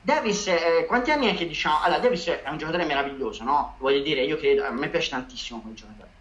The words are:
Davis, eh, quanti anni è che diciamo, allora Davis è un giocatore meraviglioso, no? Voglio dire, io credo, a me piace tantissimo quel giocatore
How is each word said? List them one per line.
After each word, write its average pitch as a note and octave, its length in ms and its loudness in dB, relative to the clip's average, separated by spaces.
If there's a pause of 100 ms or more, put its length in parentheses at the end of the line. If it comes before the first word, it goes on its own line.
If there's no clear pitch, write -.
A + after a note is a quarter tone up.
Davis, A#3 460 0
eh, E3+ 400 4
quanti B3+ 240 0
anni C#4+ 180 4
è F3+ 60 2
che F3 120 -4
diciamo, D3+ 360 0
allora F3 180 2
Davis B3 260 2
è D3 220 -2
un D#3 100 -6
giocatore E3 260 -2
meraviglioso, C3+ 580 -2
no? C3+ 360 0
Voglio C#3 220 2
dire, C#3 220 0
io D3+ 140 0
credo, C#3 280 2
a B2 60 -4
me C#3 180 -4
piace - 220 -2
tantissimo B2+ 500 -10
quel A2 140 -14
giocatore G#2+ 360 -20 (100)